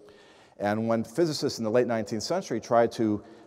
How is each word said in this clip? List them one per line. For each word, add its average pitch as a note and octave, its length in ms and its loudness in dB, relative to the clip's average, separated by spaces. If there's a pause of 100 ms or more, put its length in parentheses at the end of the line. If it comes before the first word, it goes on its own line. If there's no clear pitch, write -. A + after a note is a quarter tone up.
(580)
And G#2+ 280 0
when A2+ 160 2
physicists D3 560 -2
in A2+ 60 -4
the G#2+ 60 -2
late A#2+ 180 4
nineteenth A2 340 -2
century E3+ 380 -4
tried A#2 320 4
to G#2+ 320 -2 (220)